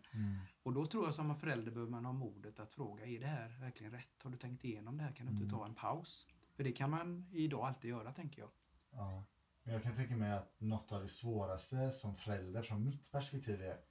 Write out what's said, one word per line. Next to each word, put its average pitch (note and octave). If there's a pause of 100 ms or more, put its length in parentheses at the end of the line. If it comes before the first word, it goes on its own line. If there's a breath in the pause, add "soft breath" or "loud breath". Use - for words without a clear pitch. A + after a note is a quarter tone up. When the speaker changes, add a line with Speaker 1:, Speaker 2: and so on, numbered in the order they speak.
(120)
Speaker 1:
Mm. G#2 (280 loud breath)
Speaker 2:
Och B2
då C#3+
tror G3
jag D#3
som D3+
en C#3+
förälder B2
behöver A#2
man A#2+
ha B2+
modet G#2
att G#2+
fråga, G#2+
är A#2+
det C3
här A#2+
verkligen A#2
rätt? -
Har C3
du B2
tänkt B2
igenom A2
det D#3
här? C#3+
Kan B2
du B2+
inte G2+
Speaker 1:
Mm. G2+
Speaker 2:
ta G#2+
en A2
paus? C#3+ (280)
För C#3+
det C3
kan C3+
man F3
idag D3
alltid B2+
göra, A#2+
tänker D#3
jag. G#2 (420)
Speaker 1:
Ja. G2 (380)
Men A2+
jag A2
kan A#2+
tänka A#2+
mig G#2
att -
något G#2+
av G2+
det F#2+
svåraste A#2
som G#2
förälder F#2
från G#2+
mitt C#3
perspektiv C3
är, F#2 (140)